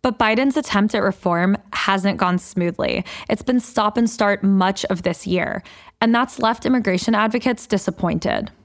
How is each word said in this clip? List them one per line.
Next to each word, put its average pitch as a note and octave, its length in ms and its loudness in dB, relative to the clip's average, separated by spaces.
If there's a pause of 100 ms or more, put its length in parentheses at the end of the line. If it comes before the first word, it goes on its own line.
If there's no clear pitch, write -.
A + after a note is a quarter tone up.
But B3 160 -2
Biden's A#3+ 400 2
attempt G#3+ 380 0
at G#3+ 80 0
reform F#3 520 2 (180)
hasn't G3 440 0
gone F3+ 220 2
smoothly. F3 680 -2 (240)
It's G#3+ 140 0
been B3+ 160 2
stop G#3+ 360 -2
and A#3 140 2
start G3+ 340 0
much F#3+ 420 2
of F3 180 -4
this F3 240 -4
year, F3+ 340 -2 (400)
and A3+ 140 4
that's B3 240 0
left A3+ 260 -2
immigration A3+ 480 0
advocates A3 540 0
disappointed. - 840 -2 (160)